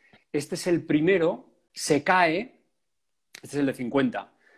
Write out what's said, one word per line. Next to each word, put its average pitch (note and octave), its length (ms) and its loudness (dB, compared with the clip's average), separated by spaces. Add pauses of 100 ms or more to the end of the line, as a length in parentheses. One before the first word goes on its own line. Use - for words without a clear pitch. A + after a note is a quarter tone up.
(320)
Este D3 240 -4
es E3 120 -6
el E3+ 180 0
primero, E3 640 2 (240)
se - 300 0
cae, F#3 580 0 (720)
este - 120 -20
es B2+ 80 -14
el C#3+ 120 0
de B2+ 60 -2
cincuenta, A#2+ 600 -2 (240)